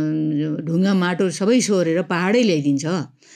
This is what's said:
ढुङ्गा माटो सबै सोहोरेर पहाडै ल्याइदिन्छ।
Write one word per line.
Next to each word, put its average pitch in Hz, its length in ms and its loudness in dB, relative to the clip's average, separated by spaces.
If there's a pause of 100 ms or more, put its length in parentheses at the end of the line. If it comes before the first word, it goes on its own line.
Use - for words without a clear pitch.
(600)
ढुङ्गा 175 320 0
माटो 180 360 0
सबै 214 320 2
सोहोरेर 175 400 2
पहाडै 185 420 0
ल्याइदिन्छ। 147 420 0 (500)